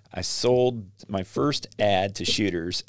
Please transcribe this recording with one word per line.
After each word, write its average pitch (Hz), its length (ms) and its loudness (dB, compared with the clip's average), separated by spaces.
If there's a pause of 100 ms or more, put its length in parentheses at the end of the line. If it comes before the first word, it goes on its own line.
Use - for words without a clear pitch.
(140)
I - 80 -6
sold 123 640 0 (220)
my 98 160 -2
first 139 440 -2 (120)
ad 101 360 2
to 90 100 -6
Shooters 87 640 0